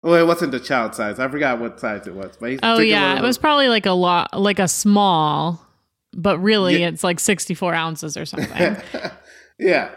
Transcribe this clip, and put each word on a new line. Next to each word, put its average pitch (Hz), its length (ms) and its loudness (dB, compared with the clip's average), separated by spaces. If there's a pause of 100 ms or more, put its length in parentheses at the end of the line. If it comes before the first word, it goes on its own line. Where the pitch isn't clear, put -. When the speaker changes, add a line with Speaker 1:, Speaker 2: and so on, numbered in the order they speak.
Speaker 1:
Well, 170 120 2
it 165 120 6
wasn't 170 260 0
the 123 80 -4
child 117 340 -2
size. 104 240 -4
I 131 100 -2
forgot 131 320 -2
what 117 180 -10
size 107 280 -6
it 90 80 -12
was. 95 260 -12
But 120 120 -8
he's 135 100 -8
Speaker 2:
Oh, 226 140 2
Speaker 1:
drinking 220 160 4
Speaker 2:
yeah. 208 160 2
Speaker 1:
one 190 100 0
of - 60 -2
Speaker 2:
It - 20 0
was 247 100 0
Speaker 1:
those - 60 -10
Speaker 2:
probably, 285 260 4
like, 220 160 0
a 196 80 2
lot, 175 400 2
like, 202 260 0
a 185 80 2
small, 165 960 2 (540)
but 175 240 0
really 190 420 2
Speaker 1:
Yeah. 170 80 0
Speaker 2:
it's, 165 160 -6
like, 175 160 0
sixty-four 175 540 -2
ounces 160 420 -6
or - 80 -8
something. 175 580 -2
Speaker 1:
<laughs> - 760 -14
Yeah. 147 380 2